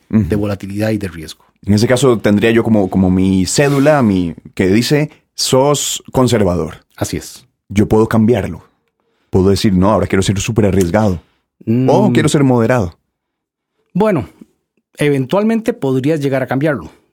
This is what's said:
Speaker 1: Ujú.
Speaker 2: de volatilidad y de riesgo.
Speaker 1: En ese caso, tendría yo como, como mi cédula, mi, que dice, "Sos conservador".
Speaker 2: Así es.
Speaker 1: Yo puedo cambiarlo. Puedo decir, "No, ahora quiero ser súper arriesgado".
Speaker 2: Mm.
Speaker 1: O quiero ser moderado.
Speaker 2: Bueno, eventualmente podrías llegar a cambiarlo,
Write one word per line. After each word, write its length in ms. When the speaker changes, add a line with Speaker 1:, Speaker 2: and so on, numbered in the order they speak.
Speaker 1:
Ujú. 180
Speaker 2:
de 80
volatilidad 540
y 80
de 100
riesgo. 380
Speaker 1:
En 80
ese 160
caso, 300
tendría 320
yo 120
como, 280
como 200
mi 360
cédula, 560
mi, 320
que 140
dice, 420
"Sos 680
conservador". 720
Speaker 2:
Así 220
es. 300
Speaker 1:
Yo 180
puedo 180
cambiarlo. 560
Puedo 180
decir, 240
"No, 180
ahora 160
quiero 160
ser 180
súper 260
arriesgado". 560
Speaker 2:
Mm. 240
Speaker 1:
O 240
quiero 160
ser 160
moderado. 540
Speaker 2:
Bueno, 340
eventualmente 760
podrías 480
llegar 220
a 40
cambiarlo, 440